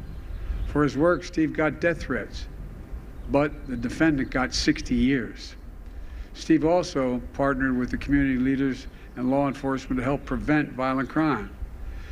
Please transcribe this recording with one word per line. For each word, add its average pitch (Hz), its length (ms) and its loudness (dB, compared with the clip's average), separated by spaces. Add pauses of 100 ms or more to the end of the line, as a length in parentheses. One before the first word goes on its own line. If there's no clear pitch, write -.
(680)
For 147 140 2
his 127 140 2
work, 165 260 4
Steve 156 300 0
got 151 300 0
death 170 180 2
threats, - 460 -4 (840)
but 143 220 4 (140)
the 131 100 -4
defendant 131 540 2
got 127 240 0
sixty - 400 2
years. 120 600 2 (800)
Steve 151 320 2
also 139 560 2 (140)
partnered 135 420 2
with 123 140 0
the - 80 -2
community 139 400 4
leaders 131 480 2 (300)
and 127 140 0
law 139 180 4
enforcement 131 500 -2
to 120 60 -2
help 139 200 0
prevent 135 480 2
violent 131 380 -2
crime. 143 400 0 (600)